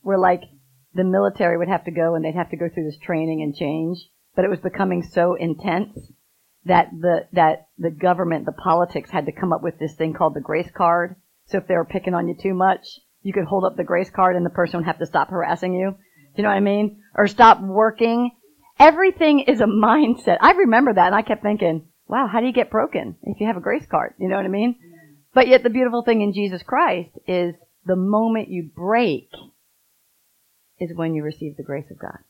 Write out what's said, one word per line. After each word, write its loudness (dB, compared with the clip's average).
Where, 0
like, 2
the -2
military 0
would -2
have -2
to -8
go 0
and -4
they'd -6
have -6
to -10
go -6
through -8
this -10
training -4
and -6
change, -6
but 2
it 0
was -4
becoming -4
so 0
intense -4
that 2
the, -2
that 2
the -4
government, -2
the -6
politics -2
had -4
to -6
come -4
up -2
with -8
this -8
thing -4
called 0
the -8
grace -4
card. 0
So -4
if -4
they 0
were 0
picking -6
on -2
you -6
too -4
much, 0
you -6
could -2
hold -2
up -2
the -6
grace -2
card 2
and 0
the -2
person -2
would -4
have -4
to -4
stop -2
harassing -4
you. -4
Do -4
you -2
know 0
what 2
I 0
mean? -2
Or 2
stop 8
working. 0
Everything 6
is 2
a 6
mindset. 2
I 8
remember 4
that 4
and 2
I 2
kept -4
thinking, -2
"Wow, -2
how -2
do 0
you -4
get 0
broken -2
if -10
you -2
have -2
a -10
grace -4
card?" -4
You -6
know -2
what -4
I -4
mean? -2
But 4
yet 8
the 0
beautiful 0
thing 2
in -2
Jesus -4
Christ -2
is -2
the 0
moment 0
you -10
break -2
is -10
when -4
you -4
receive -10
the -14
grace -10
of -20
God. -16